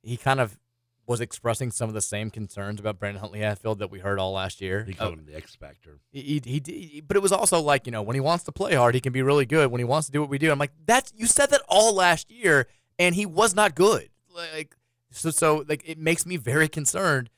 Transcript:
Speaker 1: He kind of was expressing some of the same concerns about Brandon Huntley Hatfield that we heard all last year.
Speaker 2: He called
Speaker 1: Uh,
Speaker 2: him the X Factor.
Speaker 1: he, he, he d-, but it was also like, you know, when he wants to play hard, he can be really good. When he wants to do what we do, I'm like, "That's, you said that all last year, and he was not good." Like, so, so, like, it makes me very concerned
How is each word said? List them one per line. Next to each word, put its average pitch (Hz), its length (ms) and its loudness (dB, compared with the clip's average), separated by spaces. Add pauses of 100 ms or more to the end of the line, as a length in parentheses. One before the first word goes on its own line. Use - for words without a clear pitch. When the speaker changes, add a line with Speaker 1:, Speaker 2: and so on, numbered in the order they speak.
Speaker 1:
He 120 140 -8
kind 135 240 -2
of 107 180 -4 (480)
was 120 140 -2
expressing 117 500 -6
some 113 160 -6
of 110 60 -8
the 107 80 -6
same 104 280 -6
concerns 104 500 -10
about 101 200 -8
Brandon 101 220 -8
Huntley 104 180 -12
Hatfield 107 400 -4
that 101 100 -8
we 95 100 -16
heard 98 200 -4
all 95 140 -2
last 95 260 -6
year. 95 240 -4
Speaker 2:
He 95 100 -10
called 98 200 -6
Speaker 1:
Uh, 80 40 -16
Speaker 2:
him 78 80 -20
the 73 100 -20
X - 200 -18
Factor. 71 440 -20 (120)
Speaker 1:
he, 135 100 -14
he, 147 220 -4
he 127 160 -6
d-, 147 460 -14
but 196 100 -4
it 196 60 4
was 196 100 2
also 185 300 2
like, 143 240 0
you 123 60 -8
know, 110 100 -6
when 110 140 -4
he 139 60 -2
wants 170 240 -2
to - 60 -12
play 190 240 -2
hard, 120 200 4
he 127 60 2
can 127 120 -4
be 131 80 -2
really 139 240 4
good. 139 260 2
When 120 80 -4
he 123 60 -2
wants 143 220 0
to 139 40 -14
do 143 80 -2
what 147 100 -2
we 139 80 -2
do, 156 140 2
I'm 139 80 2
like, 147 140 -4 (120)
"That's, 247 300 2
you 220 100 -6
said 285 260 4
that 285 180 4
all 214 240 6
last 180 380 2
year, 175 360 4 (320)
and 175 160 4
he 208 100 0
was 180 300 2
not 196 200 2
good." 185 340 2 (240)
Like, 156 420 -12 (340)
so, - 200 -6
so, 151 380 2
like, 151 180 -4
it 156 120 -12
makes 160 280 0
me 180 120 -6
very 139 300 0
concerned 151 720 -2